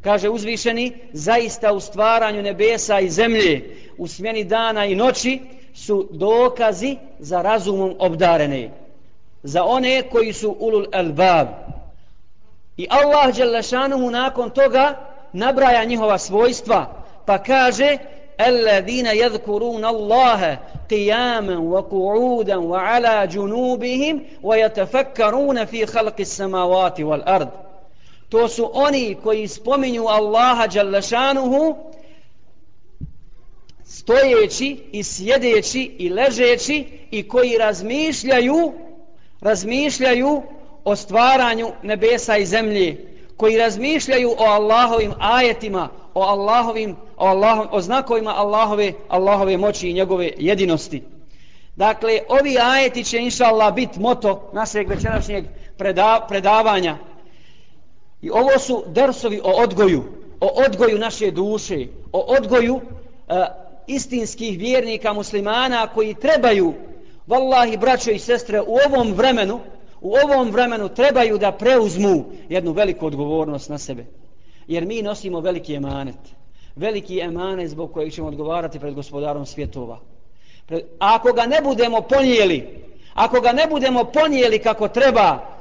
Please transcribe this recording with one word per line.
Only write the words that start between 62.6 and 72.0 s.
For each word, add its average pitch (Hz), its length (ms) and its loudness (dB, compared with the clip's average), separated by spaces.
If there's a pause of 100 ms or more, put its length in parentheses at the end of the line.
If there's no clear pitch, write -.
e, 180 180 0 (420)
istinskih 226 720 -6
vjernika 226 540 -2
muslimana 214 720 -2
koji 214 260 -2
trebaju, 226 600 4 (540)
vallahi, 240 500 2
braćo 240 340 2
i 202 80 0
sestre, 226 420 0
u 226 160 0 (100)
ovom 247 260 2
vremenu, 233 460 2 (420)
u 190 120 -4 (120)
ovom 262 260 2
vremenu 226 380 0
trebaju 240 480 4
da 196 140 2
preuzmu 202 760 2 (240)